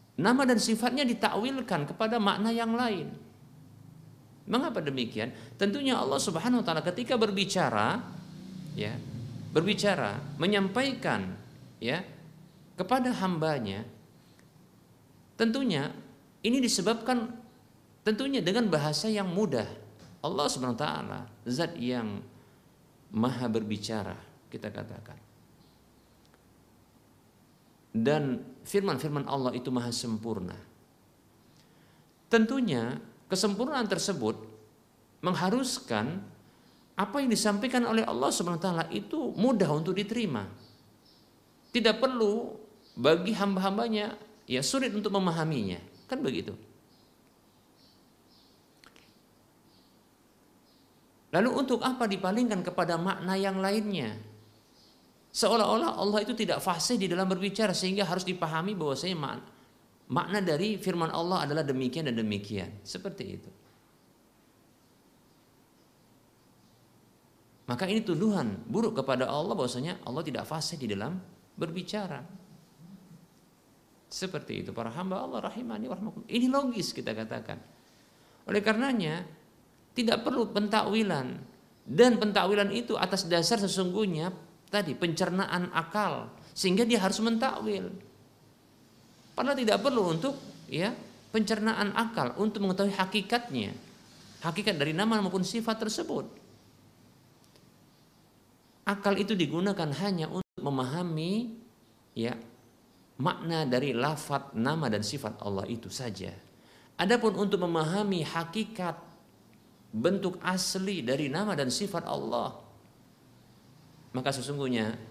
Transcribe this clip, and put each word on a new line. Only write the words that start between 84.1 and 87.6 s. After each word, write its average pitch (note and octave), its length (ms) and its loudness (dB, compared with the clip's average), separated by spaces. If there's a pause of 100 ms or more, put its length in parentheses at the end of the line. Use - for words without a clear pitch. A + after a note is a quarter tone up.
tadi F3+ 240 0
pencernaan F3+ 800 2
akal D#3+ 560 -2 (240)
sehingga G3 320 4
dia G#3+ 160 4
harus F#3+ 160 2
mentakwil. A3 720 0 (1400)